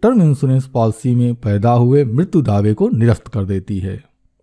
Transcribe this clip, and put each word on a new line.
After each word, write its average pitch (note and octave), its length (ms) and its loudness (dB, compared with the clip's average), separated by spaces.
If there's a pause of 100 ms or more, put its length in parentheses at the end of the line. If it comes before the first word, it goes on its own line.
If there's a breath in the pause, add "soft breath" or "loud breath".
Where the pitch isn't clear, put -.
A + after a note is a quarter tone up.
टर्म A3+ 200 2
इंश्योरेंस C3+ 440 0
पॉलिसी A#2+ 480 -2
में A#2+ 220 0
पैदा G#2+ 360 0
हुए B2+ 320 2
मृत्यु C#3+ 380 -2
दावे G#2 320 0
को G3 140 -2
निरस्त A#2 400 0
कर G2+ 160 -6
देती G2 340 -6
है। F#2+ 240 -10 (400)